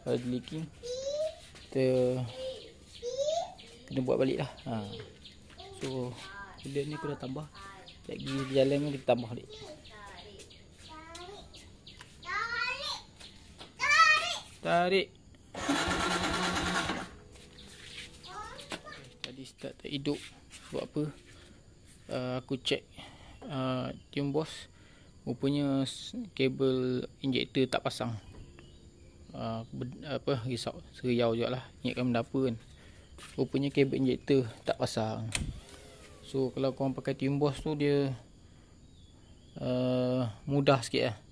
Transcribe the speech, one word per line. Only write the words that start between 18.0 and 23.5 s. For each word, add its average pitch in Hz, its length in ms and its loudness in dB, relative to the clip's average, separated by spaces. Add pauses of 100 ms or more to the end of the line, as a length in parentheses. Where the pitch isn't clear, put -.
Tadi 131 220 -12
start - 340 -12
tak - 140 -10
hidup. 143 260 -2 (480)
Sebab - 220 -4
apa? 151 140 -2 (1040)
Ah, 127 320 -2
aku 131 180 -4
check, - 220 0 (640)
ah, 131 480 -2 (160)